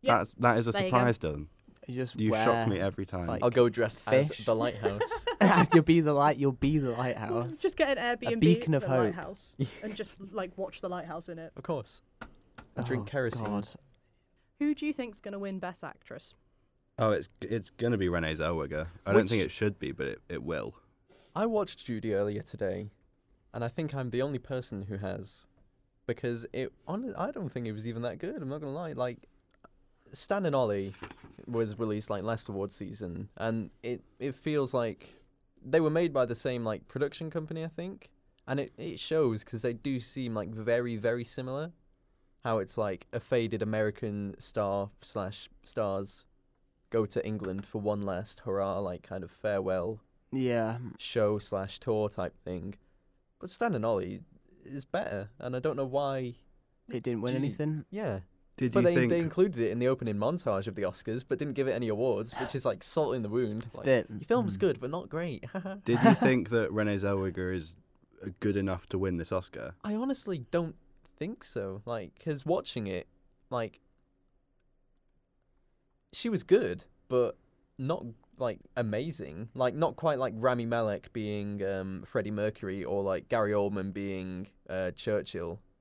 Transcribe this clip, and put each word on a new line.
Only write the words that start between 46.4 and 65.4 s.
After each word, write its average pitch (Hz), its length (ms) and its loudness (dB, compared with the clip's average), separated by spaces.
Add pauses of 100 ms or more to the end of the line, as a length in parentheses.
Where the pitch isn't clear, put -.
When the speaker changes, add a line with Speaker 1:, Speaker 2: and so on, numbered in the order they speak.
Speaker 4:
go 113 180 2
to - 180 -2
England 101 400 -4
for - 160 -6
one 104 200 0
last 98 400 -4
hurrah, 98 380 0
like, 90 220 -4
kind 95 220 -8
of 85 80 -12
farewell 95 680 0 (320)
Speaker 3:
Yeah. 120 460 2 (220)
Speaker 4:
show 104 400 2
slash 98 400 -6
tour 107 300 0
type 92 340 -4
thing. 92 320 -6 (640)
But 180 100 -10
Stan 233 260 0
and 110 100 0
Ollie 98 360 0 (420)
is 135 220 -10
better, 104 440 -4 (100)
and 127 160 -6
I 127 40 -2
don't 151 180 0
know 139 80 0
why. 135 500 -2 (540)
Speaker 3:
It 120 140 -4
didn't 117 180 0
win 123 120 0
Speaker 4:
Gee. 131 40 0
Speaker 3:
anything? 151 520 -2
Speaker 4:
Yeah. 175 300 -4 (380)
Speaker 2:
Did 127 160 0
Speaker 4:
But 123 80 6
Speaker 2:
you 120 60 8
Speaker 4:
they, 127 80 6
Speaker 2:
think 127 140 6
Speaker 4:
they 170 100 4
included 170 400 2
it 113 120 4
in 113 80 -2
the 123 80 4
opening 123 280 2
montage 107 520 0
of 104 80 -6
the 101 80 -2
Oscars, 113 440 -2
but 131 120 0
didn't 143 160 -4
give 135 120 0
it 135 40 2
any 120 160 0
awards, 110 520 0
which 123 160 -4
is, 131 100 -2
like, - 180 0
salt 143 320 0
in 120 80 -2
the 104 60 -4
wound. 113 360 0
Speaker 3:
It's 120 100 -14
a - 20 -10
Speaker 4:
Like, - 80 -6
Speaker 3:
bit, 131 260 4
Speaker 4:
your 104 80 -8
film's 226 380 0
Speaker 3:
mm. - 20 -6
Speaker 4:
good, 190 220 2
but 127 100 -4
not 175 180 -6
great. 160 360 -6 (180)